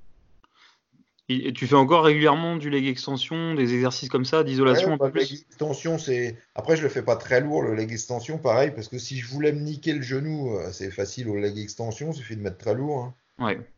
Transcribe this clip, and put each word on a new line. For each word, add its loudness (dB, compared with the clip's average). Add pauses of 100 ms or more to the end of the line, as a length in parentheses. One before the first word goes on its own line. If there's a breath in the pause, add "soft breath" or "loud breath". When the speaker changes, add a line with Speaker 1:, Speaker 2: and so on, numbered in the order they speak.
(1300 soft breath)
Speaker 1:
Et, -2
et -2
tu -6
fais 4
encore 8
régulièrement 4
du -6
leg 0
extension, -4
des 2
exercices 0
comme 0
ça, 4
d'isolation 4
Speaker 2:
Ouais, 2
Speaker 1:
en 2
Speaker 2:
bah, 4
le -2
Speaker 1:
plus ? 0
Speaker 2:
leg -12
extension, -4
c'est, -2 (180 soft breath)
après, 2
je -2
le 2
fais -4
pas 2
très 2
lourd, 0
le -2
leg -2
extension, -6
pareil, 4
parce -10
que -10
si -8
je -8
voulais 0
me -4
niquer -4
le -4
genou, -4
euh, -6
c'est -10
facile -6
au -2
leg -2
extension, -8
suffit -10
de -8
mettre -6
très -2
lourd, -4 (260)
hein. -4
Speaker 1:
Ouais. 0 (200)